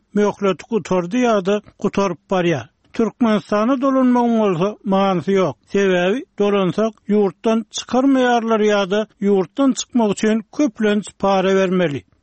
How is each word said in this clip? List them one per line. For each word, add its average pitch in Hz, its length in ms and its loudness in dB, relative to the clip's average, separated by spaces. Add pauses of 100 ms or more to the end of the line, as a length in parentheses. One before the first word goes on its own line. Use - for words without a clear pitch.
(140)
möhleti 202 560 0
gutardy 185 480 -2
ýa-da 208 440 0 (180)
gutarıp 196 400 -2 (120)
barýar. 170 340 -2 (280)
Türkmenistana 220 880 0
dolanmagyň 247 580 2
bolsa, 202 440 0
manysy 196 480 0
ýok. 185 240 0 (180)
Sebäbi 190 460 2 (200)
dolansak, 202 540 0 (160)
ýurtdan 208 540 0 (140)
çykarmaýarlar 240 920 0
ýa-da 208 380 0 (140)
ýurtdan 202 580 0
çykmak 220 320 -2
üçin 220 320 -2 (140)
köplenç 214 480 0 (140)
para 196 360 2
bermeli. 180 480 0 (200)